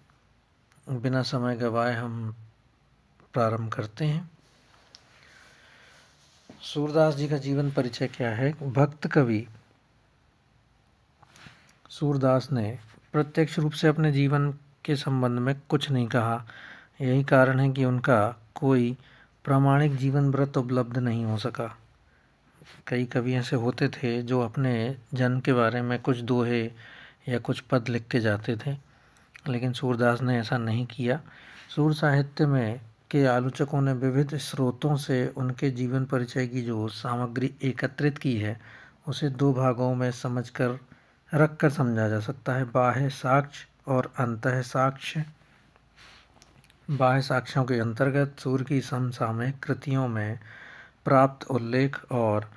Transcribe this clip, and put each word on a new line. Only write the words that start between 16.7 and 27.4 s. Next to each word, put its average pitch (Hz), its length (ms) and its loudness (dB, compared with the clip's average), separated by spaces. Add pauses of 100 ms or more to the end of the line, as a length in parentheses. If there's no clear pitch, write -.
यही 135 240 2
कारण 131 360 6
है 135 120 4
कि 131 120 0
उनका 123 520 4 (180)
कोई 127 420 2 (480)
प्रामाणिक 139 520 4
जीवन 139 340 2
व्रत 139 260 0
उपलब्ध 123 420 0
नहीं 117 260 0
हो 110 140 0
सका। 113 400 -6 (1080)
कई 123 180 0
कवि 123 300 0
ऐसे 127 220 0
होते 120 320 0
थे 120 340 -4
जो 123 180 0
अपने 123 580 -2 (160)
जन्म 127 260 2
के 135 120 2
बारे 120 300 4
में 120 200 -2
कुछ 127 160 0
दोहे 117 520 0 (580)
या 120 100 -2
कुछ 117 220 -4